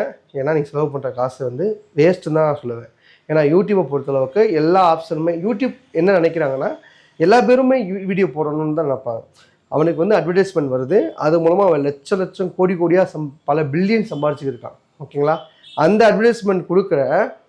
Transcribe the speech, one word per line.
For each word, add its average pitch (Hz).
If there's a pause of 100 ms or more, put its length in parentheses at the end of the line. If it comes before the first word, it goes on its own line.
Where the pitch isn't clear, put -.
(340)
ஏன்னா 139
நீங்க 147
செலவு 147
பண்ற 131
காசு 123
வந்து 127 (300)
வேஸ்ட்டுன்னு 156
தான் 156
நான் 143
சொல்லுவேன். 117 (380)
ஏன்னா 156
YouTube-ஐ 185
பொறுத்தளவுக்கு 139
எல்லா 165
ஆப்ஷனுமே, 160
YouTube 220 (160)
என்ன 170
நினைக்கிறாங்கன்னா, 160 (500)
எல்லா 202
பேருமே 254
யூ-, 196
வீடியோ 190
போடணும்னு 151
தான் 156
நினைப்பாங்க. 123 (500)
அவனுக்கு 156
வந்து 202
அட்வர்டைஸ்மெண்ட் 170
வருது, 131 (180)
அது 156
மூலமா 170
அவன் 147
லட்ச 143
லட்சம், 185
கோடி 185
கோடியா 175
சம்-, 156 (140)
பல 151
பில்லியன் 190
சம்பாதிச்சுக்கிட்டு 143
இருக்கான். - (220)
ஓகேங்களா? 143 (420)
அந்த 202
அட்வர்டைஸ்மெண்ட் 202
கொடுக்குற 180 (480)